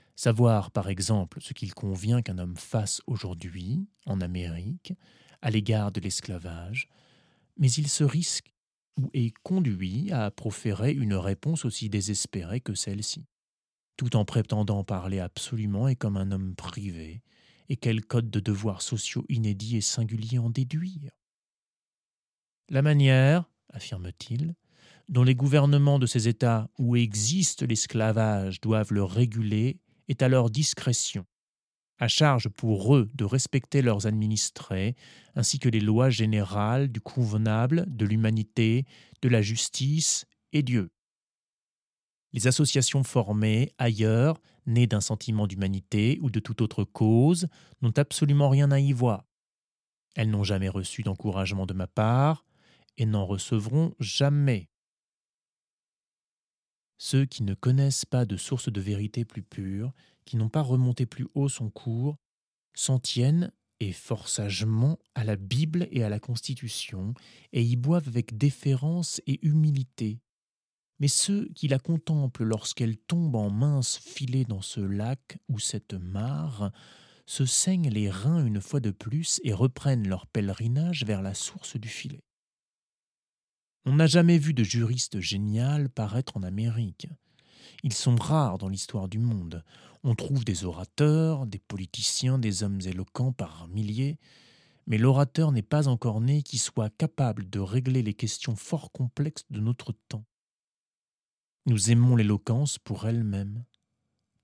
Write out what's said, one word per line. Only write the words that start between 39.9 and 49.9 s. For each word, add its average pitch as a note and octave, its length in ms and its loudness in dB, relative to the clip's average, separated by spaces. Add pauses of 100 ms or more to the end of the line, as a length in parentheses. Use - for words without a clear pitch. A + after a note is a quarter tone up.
et D3 100 2
Dieu. A#2+ 280 0 (1400)
Les A#2+ 160 2
associations C3+ 560 2
formées A2 760 2
ailleurs, A#2 640 2 (260)
nées A#2+ 220 4
d'un G#2 120 2
sentiment G#2+ 460 -2
d'humanité G2 760 0
ou C#3 100 -2
de G2+ 100 -2
toute - 220 -4
autre G#2+ 200 -2
cause, C3 640 4 (340)
n'ont A#2 160 2
absolument C#3+ 520 2
rien C#3 240 6
à C#3 80 4
y C#3 120 2
voir. A#2+ 320 0 (920)